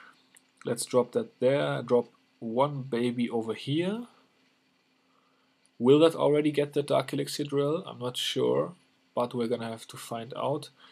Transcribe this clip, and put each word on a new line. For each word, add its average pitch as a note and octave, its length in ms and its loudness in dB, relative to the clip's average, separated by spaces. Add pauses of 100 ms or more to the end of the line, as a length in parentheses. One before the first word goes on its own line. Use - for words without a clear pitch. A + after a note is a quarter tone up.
(640)
let's A#2+ 220 -4
drop B2 280 2
that A2+ 260 -4
there. C#3 420 2
Drop A#2+ 280 2 (300)
one C3 440 -2
baby A#2+ 460 -2
over A2 260 -4
here. F#3 480 -2 (1800)
Will C3 200 8
that D#3+ 160 6
already D3 360 2
get C#3+ 220 0
the C#3+ 100 0
Dark C3+ 300 0
Elixir C#3+ 300 -4
drill? C#3+ 440 -2
I'm A#2 120 -12
not B2 160 -6
sure, C3 580 0 (420)
but A#2+ 180 -2
we're A#2+ 140 -2
gonna A#2 220 -4
have A2+ 180 -12
to - 100 -16
find A#2 400 -10
out. C3+ 320 -4 (220)